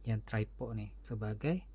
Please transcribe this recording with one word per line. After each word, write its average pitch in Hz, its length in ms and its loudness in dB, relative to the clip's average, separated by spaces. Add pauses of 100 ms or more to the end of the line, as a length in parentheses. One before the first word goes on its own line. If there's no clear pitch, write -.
yang 110 160 4
tripod 113 500 0
ni 104 160 -2 (140)
sebagai 107 560 2 (140)